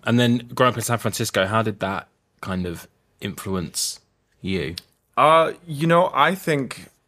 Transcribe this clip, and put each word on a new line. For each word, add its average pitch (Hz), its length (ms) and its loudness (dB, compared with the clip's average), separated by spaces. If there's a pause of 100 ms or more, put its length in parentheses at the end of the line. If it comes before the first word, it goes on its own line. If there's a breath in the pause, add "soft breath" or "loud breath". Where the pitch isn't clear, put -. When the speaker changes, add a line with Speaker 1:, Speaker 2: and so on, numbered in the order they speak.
Speaker 1:
and 117 140 4
then 120 200 4 (160)
growing 127 180 4
up - 60 -12
in 117 40 -4
San 120 160 -2
Francisco, 107 480 -2
how 110 160 0
did 110 180 -6
that 98 280 -6 (320)
kind 92 260 -4
of 85 220 -10 (320)
influence 92 800 -6 (400)
you? 90 340 -4 (440)
Speaker 2:
Uh, 160 340 6 (140)
you 156 200 -4
know, 170 280 4
I 151 200 2
think, 143 540 -4 (200)